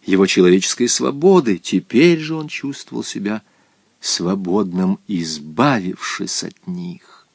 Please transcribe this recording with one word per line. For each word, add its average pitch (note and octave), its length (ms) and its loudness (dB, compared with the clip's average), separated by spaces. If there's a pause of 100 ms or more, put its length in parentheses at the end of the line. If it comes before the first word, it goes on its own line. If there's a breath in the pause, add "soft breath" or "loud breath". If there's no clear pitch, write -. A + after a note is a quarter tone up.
его F#2+ 200 4
человеческой F#2 600 4
свободы. C3+ 720 2
Теперь D#3 640 2
же D#3 160 -6
он D#3 100 -8
чувствовал C#3 560 -10
себя G#2 400 -6 (560)
свободным, F#2 1080 -2
избавившись F2+ 1400 -4
от - 240 -14
них. - 500 -12 (160)